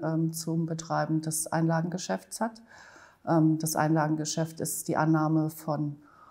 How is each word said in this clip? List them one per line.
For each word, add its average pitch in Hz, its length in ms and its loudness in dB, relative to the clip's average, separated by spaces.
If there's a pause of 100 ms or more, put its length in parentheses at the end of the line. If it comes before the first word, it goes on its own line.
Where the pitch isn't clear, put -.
ähm, 160 300 0
zum 165 320 -2
Betreiben 156 560 -2
des 160 260 -4
Einlagengeschäfts 165 920 -2
hat. 226 220 -4 (640)
Ähm, 156 320 4
das 160 180 -4
Einlagengeschäft 156 840 0
ist - 280 -6
die 165 80 -2
Annahme 156 540 2
von 147 460 -6 (340)